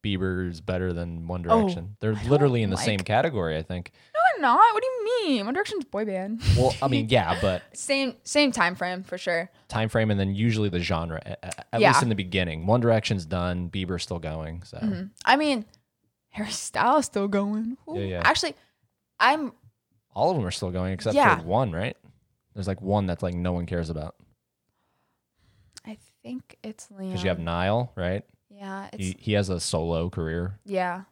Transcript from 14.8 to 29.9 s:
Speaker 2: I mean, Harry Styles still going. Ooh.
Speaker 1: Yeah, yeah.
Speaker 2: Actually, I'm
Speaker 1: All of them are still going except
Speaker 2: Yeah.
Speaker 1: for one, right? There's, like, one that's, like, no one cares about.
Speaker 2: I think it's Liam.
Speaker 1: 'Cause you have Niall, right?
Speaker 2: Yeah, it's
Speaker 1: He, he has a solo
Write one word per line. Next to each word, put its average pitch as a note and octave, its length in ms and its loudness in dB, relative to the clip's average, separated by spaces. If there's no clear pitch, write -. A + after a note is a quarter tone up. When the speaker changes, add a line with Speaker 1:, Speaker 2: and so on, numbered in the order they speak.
Speaker 2:
I B3 100 6
mean, C#4 300 0
Harry - 220 -8
Styles - 540 2
still G3+ 220 -2
going. G#3 480 -2
Ooh. D#4+ 100 -8
Speaker 1:
Yeah, - 60 -2
yeah. - 180 -2
Speaker 2:
Actually, D4+ 320 2
I'm B3 320 4
Speaker 1:
All C#3+ 180 2
of F3 60 0
them G#2 80 0
are F2+ 60 -2
still F#2 200 -4
going F#2 220 -2
except A2 240 -2
Speaker 2:
Yeah. G3+ 220 6
Speaker 1:
for D#2+ 40 -10
one, G2 300 0
right? G2+ 240 -4
There's, G2 140 -6
like, F#2+ 140 -4
one G2 260 2
that's, F2 160 -2
like, F2+ 100 -2
no F2 180 -2
one F2 140 -2
cares E2+ 240 -4
about. D#2 260 -8
Speaker 2:
I A3 120 -16
think B3+ 420 -14
it's - 240 -16
Liam. F#3+ 240 -10
Speaker 1:
'Cause F#3 120 -4
you - 60 2
have F2 100 -2
Niall, F#2 560 0
right? F#2 280 -2
Speaker 2:
Yeah, G3 440 -12
it's G2+ 100 -8
Speaker 1:
He, F#2 160 -4
he G#2+ 140 -2
has G2+ 160 2
a F2 100 -2
solo E2 500 -2